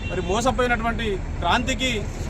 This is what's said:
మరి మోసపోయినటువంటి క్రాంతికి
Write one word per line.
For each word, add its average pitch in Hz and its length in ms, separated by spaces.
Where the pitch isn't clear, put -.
మరి 175 100
మోసపోయినటువంటి 226 960
క్రాంతికి 233 600